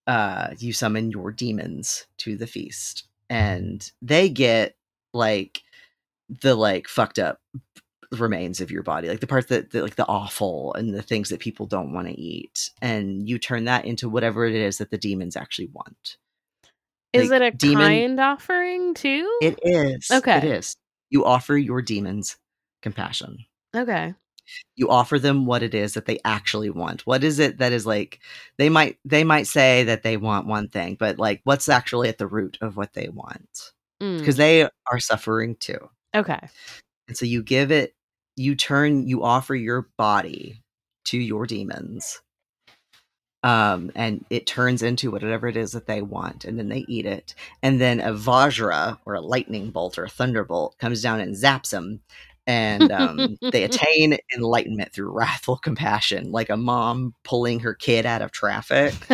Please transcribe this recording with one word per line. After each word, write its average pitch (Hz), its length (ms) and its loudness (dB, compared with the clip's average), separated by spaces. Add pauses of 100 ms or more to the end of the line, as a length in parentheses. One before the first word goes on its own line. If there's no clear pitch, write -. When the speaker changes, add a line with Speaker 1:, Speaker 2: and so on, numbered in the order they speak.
Speaker 1:
uh, 107 420 -2 (100)
you 117 140 -6
summon 110 380 -2
your 101 200 -8
demons 107 760 -6 (120)
to 104 180 -8
the 113 100 -8
feast, - 580 -12 (240)
and 98 600 -2 (120)
they 160 280 4
get, 117 480 2 (360)
like, 110 500 -2 (800)
the, 131 140 6
like, 101 340 2
fucked - 300 0
up 82 220 -2 (720)
remains 95 480 -4
of 85 100 -8
your 85 120 -6
body, 82 260 -4
like, 85 120 -4
the 123 60 -8
parts 131 220 0
that, 117 220 -2
that, 107 120 -2
like, - 120 -8
the - 120 0
offal 95 680 -4
and 110 200 -4
the 107 80 -8
things 107 260 -4
that 90 120 -6
people 107 260 -10
don't 87 260 -6
wanna 90 240 -8
eat, - 540 -10 (100)
and 104 480 -4
you 120 100 -4
turn 117 260 -4
that 123 200 0
into 117 240 -6
whatever 113 360 0
it 110 100 0
is 101 240 -2
that 104 120 -8
the 107 80 -4
demons 92 380 -4
actually - 360 -10
want. - 440 -16 (960)
Speaker 2:
Is 247 100 8
Speaker 1:
Like, 247 80 4
Speaker 2:
it 254 100 8
a 240 100 4
Speaker 1:
demon 220 560 6
Speaker 2:
kind 262 140 0
offering 359 720 0
too? 294 340 -2 (140)
Speaker 1:
It - 220 2
is. 156 720 2
It 147 100 4
Speaker 2:
Okay. - 0 -
Speaker 1:
is. 127 320 -2 (340)
You 139 160 6
offer 127 320 4
your 127 240 0
demons 101 560 -4 (460)
compassion. - 600 -8 (300)
Speaker 2:
Okay. 185 380 -2 (640)
Speaker 1:
You 123 120 2
offer 123 300 6
them 139 260 2
what 120 180 2
it 113 120 -4
is 104 180 0
that 110 120 -6
they 117 180 -2
actually 107 460 -2
want. 85 360 -6
What 131 180 2
is 151 160 2
it 156 180 2
that 123 160 2
is, 110 120 -2
like, 104 340 -2 (380)
they 147 120 6
might, 156 340 4
they 151 200 4
might 156 240 4
say 131 360 6
that 113 200 0
they 113 140 0
want 104 300 -2
one 104 220 -2
thing, 95 260 -6
but, 107 240 -2
like, 104 240 0
what's 139 260 0
actually 123 400 2
at 113 80 -6
the 101 100 -4
root 98 340 -4
of 104 160 -8
what 101 160 -8
they - 160 -8
want? - 640 -16 (500)
'Cause 143 120 2
Speaker 2:
Mm. - 20 -2
Speaker 1:
they 156 260 8 (280)
are 123 80 0
suffering 110 580 -2
too. - 320 -10 (240)
Speaker 2:
Okay. 208 380 -2 (560)
Speaker 1:
And 117 100 -12
so - 80 -4
you 120 180 -2
give 135 280 4
it, 151 240 2 (400)
you 135 200 0
turn, 139 520 2
you 127 160 0
offer 127 320 2
your 120 420 -2
body 104 640 0 (440)
to - 120 -4
your 113 280 -2
demons, - 760 -10 (1200)
um, 104 520 2
and 110 340 -4
it 120 180 -4
turns 123 360 0
into 123 280 -2
whatever 110 360 -4
it 110 100 -4
is 110 160 -4
that 117 140 -12
they 107 140 -4
want, 95 440 -10
and 113 140 -8
then 104 100 -6
they 127 180 -6
eat 113 200 -6
it. - 280 -10 (280)
And 131 180 4
then 120 200 4
a 110 120 -2
vajra, 110 920 2
or 104 100 -6
a 87 60 -6
lightning 110 500 -4
bolt, 90 280 -6
or 87 60 -6
a 110 40 -12
thunderbolt, 104 720 -2
comes 117 220 -4
down 113 200 0
and 98 140 -6
zaps 131 380 2
'em, 98 280 -8 (460)
and, 113 440 4
um, 101 500 -2
Speaker 2:
<laughs> 247 100 -6
Speaker 1:
they 104 120 2
attain 151 540 2 (180)
enlightenment 113 580 -2
through 98 180 -8
wrathful 113 460 -2
compassion, 104 760 -2
like 110 180 -2
a 107 80 -2
mom 120 640 -2
pulling 120 380 0
her 117 140 -4
kid 117 300 2
out 117 180 -2
of 107 80 -8
traffic. 113 840 0